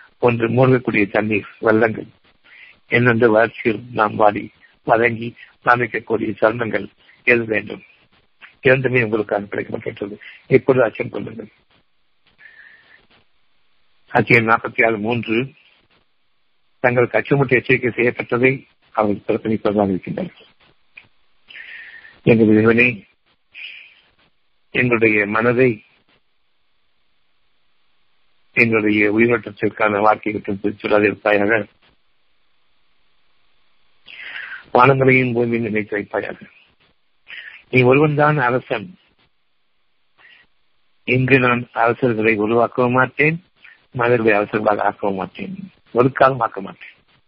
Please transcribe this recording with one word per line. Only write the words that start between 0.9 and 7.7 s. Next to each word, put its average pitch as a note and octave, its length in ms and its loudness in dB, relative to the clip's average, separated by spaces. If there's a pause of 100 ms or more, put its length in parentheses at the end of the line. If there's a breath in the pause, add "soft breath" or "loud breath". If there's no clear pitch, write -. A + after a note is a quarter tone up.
தண்ணீர், G#2+ 360 -2 (120)
வெள்ளங்கள். A2 480 2 (800 loud breath)
எந்தெந்த A#2+ 420 2
வறட்சியில் A2 640 0
நாம் A2+ 240 -2
வாடி G#2+ 360 0 (340 soft breath)
வதங்கி A#2 480 0 (320 loud breath)
நாமிக்கக்கூடிய A2+ 720 -2
சரணங்கள் A2 500 -2 (360 soft breath)
எது A#2 220 2
வேண்டும்? G#2 360 -6 (800)